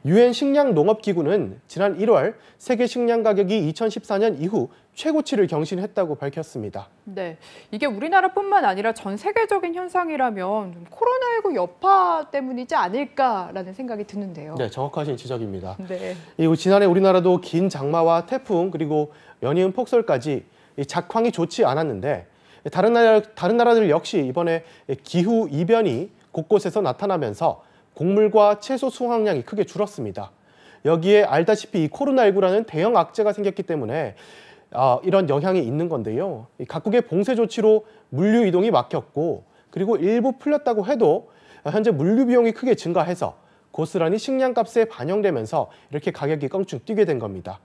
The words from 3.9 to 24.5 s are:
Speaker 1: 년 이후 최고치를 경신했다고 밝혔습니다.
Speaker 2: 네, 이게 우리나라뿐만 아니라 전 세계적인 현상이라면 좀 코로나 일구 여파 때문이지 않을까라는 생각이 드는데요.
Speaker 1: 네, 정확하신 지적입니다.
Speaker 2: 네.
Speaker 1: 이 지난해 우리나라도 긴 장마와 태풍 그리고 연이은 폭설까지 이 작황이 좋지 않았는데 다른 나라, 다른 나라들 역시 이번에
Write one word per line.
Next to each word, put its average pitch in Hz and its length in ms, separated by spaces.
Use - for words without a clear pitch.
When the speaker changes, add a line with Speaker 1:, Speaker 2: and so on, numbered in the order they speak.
Speaker 1:
년 202 220
이후 175 320
최고치를 294 540
경신했다고 180 640
밝혔습니다. 135 720
Speaker 2:
네, 185 320
이게 214 120
우리나라뿐만 370 800
아니라 208 300
전 202 240
세계적인 403 560
현상이라면 254 1000
좀 170 160
코로나 494 460
일구 415 220
여파 339 720
때문이지 254 440
않을까라는 202 1000
생각이 226 300
드는데요. 170 500
Speaker 1:
네, 123 160
정확하신 139 480
지적입니다. 98 580
Speaker 2:
네. 185 280
Speaker 1:
이 160 180
지난해 196 300
우리나라도 185 560
긴 180 260
장마와 165 560
태풍 190 460
그리고 151 420
연이은 180 300
폭설까지 160 760
이 143 80
작황이 226 460
좋지 170 340
않았는데 127 640
다른 214 220
나라, 226 260
다른 208 380
나라들 233 320
역시 160 340
이번에 165 400